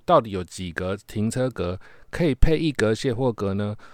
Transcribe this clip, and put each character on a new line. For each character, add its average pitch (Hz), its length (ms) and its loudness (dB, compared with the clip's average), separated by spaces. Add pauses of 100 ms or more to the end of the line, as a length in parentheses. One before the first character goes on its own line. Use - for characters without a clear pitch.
到 165 160 6
底 110 80 -6
有 95 140 -4
几 90 280 -10
格 92 240 -4 (120)
停 110 240 -2
车 127 180 -2
格 90 300 -6 (320)
可 - 120 -2
以 143 120 2
配 156 240 6
一 160 120 0
格 110 220 2
卸 127 180 -2
货 120 220 -2
格 98 220 -2
呢？ 104 200 -4 (180)